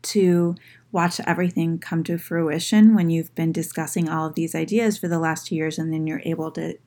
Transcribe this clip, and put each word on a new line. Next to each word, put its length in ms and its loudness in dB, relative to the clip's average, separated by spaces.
to 540 2
watch 340 0
everything 540 0
come 240 -4
to 140 -4
fruition 760 4
when 160 4
you've 240 -2
been 200 -2
discussing 560 -4
all 180 -2
of 80 -8
these 180 -4
ideas 440 0
for 100 -6
the 120 0
last 280 -2
two 80 -4
years, 240 -4
and 140 -4
then 120 -2
you're 200 -6
able 260 -4
to 360 -8